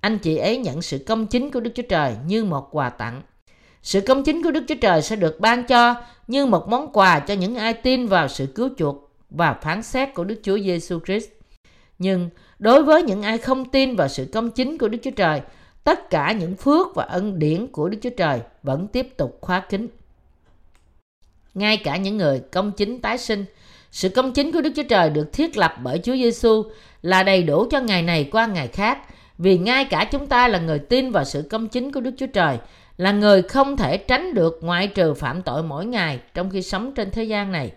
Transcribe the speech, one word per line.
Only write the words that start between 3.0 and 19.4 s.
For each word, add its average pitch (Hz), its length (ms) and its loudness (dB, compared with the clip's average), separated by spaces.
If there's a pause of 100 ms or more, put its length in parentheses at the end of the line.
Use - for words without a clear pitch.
Sự - 180 0
công 262 240 2
chính 311 180 0
của 330 80 0
Đức 302 180 -2
Chúa 302 120 -2
Trời 175 220 4
sẽ 220 140 -4
được 170 240 0
ban 240 240 4
cho 240 300 6 (320)
như 269 200 0
một 196 220 2
món 254 240 -2
quà 185 260 6
cho 143 160 -4
những 202 220 -2
ai 226 180 -2
tin 254 320 0
vào 175 220 2
sự 135 180 -6
cứu 220 220 -4 (100)
chuộc 143 320 -4 (200)
và 156 220 0
phán 170 300 -6
xét 277 320 -4
của 175 100 -6
Đức 220 180 -8
Chúa 196 160 -2
Giêsu 175 420 -4
Christ. 208 280 -6 (680)
Nhưng 180 320 -2 (280)
đối 240 240 8
với 311 200 6
những 208 200 -2
ai 220 160 -2
không 262 260 -2
tin 262 320 2
vào 151 120 2
sự 131 240 -8
công 226 180 -2
chính 262 280 -4
của 233 100 0
Đức 226 140 -4
Chúa 269 80 -6
Trời, 160 300 0 (440)
tất - 260 2
cả 156 220 0
những 185 240 -4
phước 311 380 2
và 151 100 -2
ân 190 340 -4
điển 160 280 0
của 156 220 -4
Đức 208 140 -4
Chúa 247 140 -4
Trời 147 240 0 (220)
vẫn 143 260 -4
tiếp 254 280 -4
tục 135 240 -6